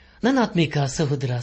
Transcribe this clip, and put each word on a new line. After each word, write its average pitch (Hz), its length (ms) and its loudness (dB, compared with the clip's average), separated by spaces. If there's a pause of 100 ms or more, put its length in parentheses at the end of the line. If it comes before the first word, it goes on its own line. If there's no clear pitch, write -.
(240)
ನನ್ನ 262 180 4
ಆತ್ಮೀಕ 170 360 0
ಸಹೋದರ 131 640 -2